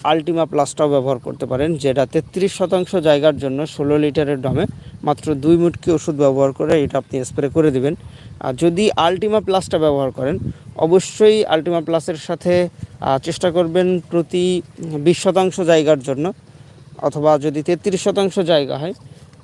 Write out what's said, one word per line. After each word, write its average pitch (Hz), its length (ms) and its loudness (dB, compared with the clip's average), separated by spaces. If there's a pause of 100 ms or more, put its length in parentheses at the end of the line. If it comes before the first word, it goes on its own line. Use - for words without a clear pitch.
আল্টিমা 160 420 0
প্লাসটাও 147 440 0
ব্যবহার 135 300 0
করতে 131 260 -8
পারেন, 139 300 -2
যেটা 135 300 0
তেত্রিশ 185 480 -2
শতাংশ 185 420 -2
জায়গার 151 420 2
জন্য 135 300 -4
ষোলো 147 300 -2
লিটারের 147 440 0
ড্রামে 131 240 -2 (380)
মাত্র 147 320 -2
দুই 151 220 4
মুটকি 170 340 0
ওষুধ 156 240 -2
ব্যবহার 139 380 2
করে 151 300 0
এটা 135 140 -4
আপনি 131 280 -4
স্প্রে 139 240 -4
করে 156 220 2
দিবেন। 135 240 0 (440)
আর 135 140 -6
যদি 170 420 2
আল্টিমা 190 460 2
প্লাসটা 185 360 -2
ব্যবহার 143 340 2
করেন, 143 280 -4 (380)
অবশ্যই 208 680 4
আল্টিমা 165 360 0
প্লাসের 165 340 -2
সাথে, 175 540 -2 (320)
আহ, 135 180 0
চেষ্টা 170 320 -2
করবেন 180 480 2
প্রতি 175 640 -2 (180)
বিশ 156 380 0
শতাংশ 185 440 0
জায়গার 156 380 4
জন্য, 139 340 -4 (640)
অথবা 147 420 2
যদি 147 240 -4
তেত্রিশ 175 400 -2
শতাংশ 196 360 0
জায়গা 147 380 0
হয়, 165 160 -6 (500)